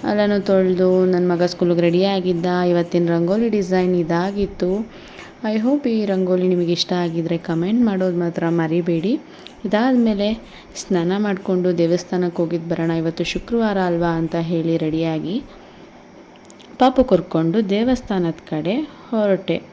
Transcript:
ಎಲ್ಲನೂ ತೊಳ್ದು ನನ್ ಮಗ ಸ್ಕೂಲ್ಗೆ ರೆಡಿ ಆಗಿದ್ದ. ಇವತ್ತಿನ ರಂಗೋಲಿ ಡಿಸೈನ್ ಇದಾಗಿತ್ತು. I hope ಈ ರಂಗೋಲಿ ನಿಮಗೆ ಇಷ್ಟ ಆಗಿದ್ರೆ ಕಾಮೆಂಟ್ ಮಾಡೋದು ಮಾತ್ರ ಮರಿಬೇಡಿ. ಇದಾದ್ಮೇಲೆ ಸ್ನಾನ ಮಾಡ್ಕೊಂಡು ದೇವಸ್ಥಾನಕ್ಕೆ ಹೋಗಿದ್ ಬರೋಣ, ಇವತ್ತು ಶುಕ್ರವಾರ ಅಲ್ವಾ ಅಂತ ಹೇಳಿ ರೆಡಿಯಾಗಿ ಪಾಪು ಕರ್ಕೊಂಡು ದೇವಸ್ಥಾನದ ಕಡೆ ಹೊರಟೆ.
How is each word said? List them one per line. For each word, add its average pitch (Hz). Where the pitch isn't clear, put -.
ಎಲ್ಲನೂ 208
ತೊಳ್ದು 185
ನನ್ 180
ಮಗ 175
ಸ್ಕೂಲ್ಗೆ 175
ರೆಡಿ 175
ಆಗಿದ್ದ. 180
ಇವತ್ತಿನ 170
ರಂಗೋಲಿ 180
ಡಿಸೈನ್ 185
ಇದಾಗಿತ್ತು. 185
I 220
hope 269
ಈ 220
ರಂಗೋಲಿ 185
ನಿಮಗೆ 175
ಇಷ್ಟ 175
ಆಗಿದ್ರೆ 170
ಕಾಮೆಂಟ್ 180
ಮಾಡೋದು 185
ಮಾತ್ರ 170
ಮರಿಬೇಡಿ. 170
ಇದಾದ್ಮೇಲೆ 220
ಸ್ನಾನ 175
ಮಾಡ್ಕೊಂಡು 190
ದೇವಸ್ಥಾನಕ್ಕೆ 175
ಹೋಗಿದ್ 165
ಬರೋಣ, 165
ಇವತ್ತು 165
ಶುಕ್ರವಾರ 208
ಅಲ್ವಾ 175
ಅಂತ 165
ಹೇಳಿ 165
ರೆಡಿಯಾಗಿ 160
ಪಾಪು 262
ಕರ್ಕೊಂಡು 175
ದೇವಸ್ಥಾನದ 202
ಕಡೆ 160
ಹೊರಟೆ. 202